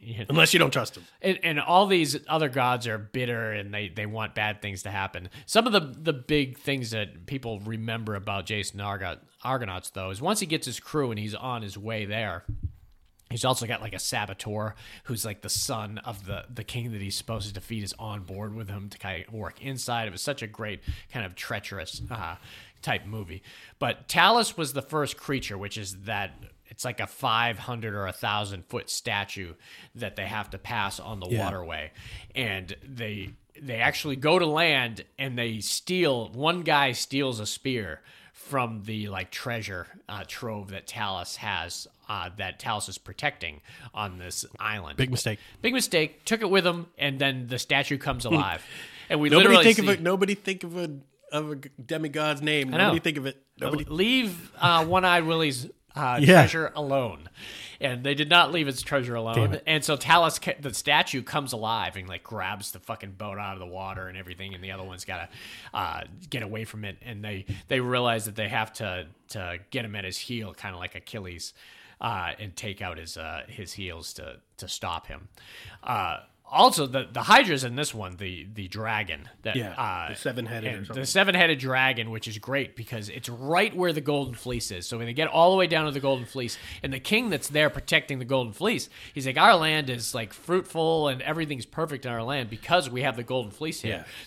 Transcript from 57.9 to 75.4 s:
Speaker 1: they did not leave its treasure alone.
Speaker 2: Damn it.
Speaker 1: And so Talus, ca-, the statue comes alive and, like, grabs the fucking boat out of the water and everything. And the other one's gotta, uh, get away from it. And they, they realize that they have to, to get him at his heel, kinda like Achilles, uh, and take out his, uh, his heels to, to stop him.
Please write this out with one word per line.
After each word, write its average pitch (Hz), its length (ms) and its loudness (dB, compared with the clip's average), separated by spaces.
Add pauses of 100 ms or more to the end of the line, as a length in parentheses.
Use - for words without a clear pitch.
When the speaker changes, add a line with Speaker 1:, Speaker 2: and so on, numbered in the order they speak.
Speaker 1:
they 139 120 2
did 147 160 0
not 170 200 8
leave 165 160 2
its 135 160 -2
treasure 123 320 0
alone. 113 220 -2
Speaker 2:
Damn 107 180 6
it. - 120 -4
Speaker 1:
And 156 180 2
so 151 120 4
Talus, 165 420 8
ca-, - 200 -2
the 143 140 -4
statue 147 500 4
comes 139 300 -2
alive 110 440 -2
and, 92 120 -10
like, 87 160 -10
grabs 101 480 -6
the 95 80 -12
fucking 104 320 -10
boat 101 260 -8
out 101 160 -6
of 95 60 -12
the 90 60 -10
water 92 420 -8
and 92 80 -12
everything. 95 380 -12
And 92 100 -14
the 95 80 -8
other 95 120 -10
one's 92 200 -12
gotta, 87 240 -8 (460)
uh, 82 280 -4 (280)
get 123 120 -4
away 110 220 -8
from 104 200 -12
it. 98 180 -8
And 107 200 -12
they, 104 240 -8 (220)
they 131 120 2
realize 123 440 2
that 107 120 -8
they 104 120 -2
have 110 260 -2
to, 92 320 -6 (240)
to 90 280 -8 (120)
get 123 140 -4
him 104 120 -10
at 98 80 -6
his 92 140 -6
heel, 110 360 -8
kinda 95 240 -10
like 87 160 -10
Achilles, 92 580 -10 (480)
uh, 95 380 -2
and 104 180 -10
take 101 240 -8
out 92 180 -6
his, 82 180 -12
uh, 80 320 -8
his 107 260 -12
heels 87 400 -10
to, 73 220 -12 (220)
to 95 100 -12
stop 85 380 -6
him. 69 220 -14 (540)